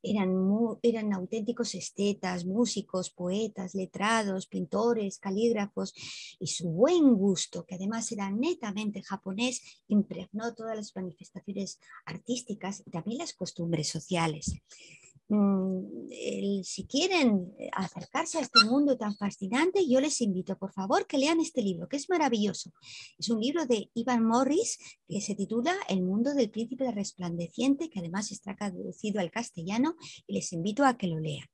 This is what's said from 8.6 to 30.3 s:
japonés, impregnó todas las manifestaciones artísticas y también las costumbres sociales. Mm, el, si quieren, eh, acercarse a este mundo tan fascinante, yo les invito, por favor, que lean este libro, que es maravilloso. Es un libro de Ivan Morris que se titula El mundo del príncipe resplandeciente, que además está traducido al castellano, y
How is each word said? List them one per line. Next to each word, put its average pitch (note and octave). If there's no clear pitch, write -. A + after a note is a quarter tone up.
japonés, G3+
impregnó G#3
todas A3+
las G#3
manifestaciones F#3+
artísticas G#3
y -
también G#3
las E4
costumbres E3+
sociales. E3
Mm, G3
el, G3
si -
quieren, C4+
eh, -
acercarse -
a C#4+
este -
mundo C4+
tan G#3
fascinante, C4+
yo B3+
les D4
invito, F#3+
por G3
favor, G#3
que D4
lean D#4+
este C#4
libro, F3+
que C#4
es C#4+
maravilloso. A#3+
Es -
un A3+
libro D4
de A#3
Ivan A#3
Morris C4+
que F3+
se G#3
titula A#3
El F#3+
mundo A3+
del A#3+
príncipe A#3+
resplandeciente, G3+
que F#3+
además F#3+
está G3+
traducido G3
al F3
castellano, A#3
y G3